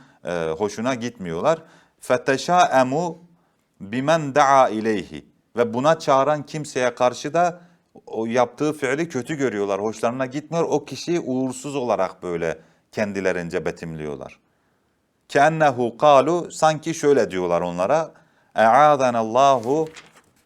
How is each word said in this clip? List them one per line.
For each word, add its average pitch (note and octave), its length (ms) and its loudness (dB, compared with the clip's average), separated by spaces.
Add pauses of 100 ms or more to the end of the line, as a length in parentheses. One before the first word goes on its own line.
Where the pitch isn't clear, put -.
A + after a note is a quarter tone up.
(240)
e, E2 340 -4
hoşuna C3 360 -4
gitmiyorlar. A#2 680 -6 (380)
"Feteşaemu C3+ 1200 0 (600)
bimen C3+ 540 -2
da'a C3+ 340 4
ileyhi." G#2 580 -4 (300)
Ve A2 180 0
buna D3+ 240 2
çağıran D3 480 0
kimseye B2+ 480 -4
karşı B2+ 400 -2
da F3 260 -2 (460)
o A2+ 200 -6
yaptığı B2+ 460 0
fiili D3 360 -4
kötü B2+ 260 -6
görüyorlar, G2+ 460 -2
hoşlarına A#2 460 -4
gitmiyor. D3+ 420 -6
O C#3+ 160 -2
kişiyi D#3+ 360 -6
uğursuz C3 560 -6
olarak G2+ 460 -2
böyle E2 360 -4 (340)
kendilerince F#2 720 -4
betimliyorlar. D#2 760 -10 (880)
"Kennehu C#3 680 2
kalu", D3+ 540 4
sanki D#3 440 0
şöyle C3 360 2
diyorlar F2 300 0
onlara, F#2 520 -2 (420)
"E'adanallahu C3 1300 4 (580)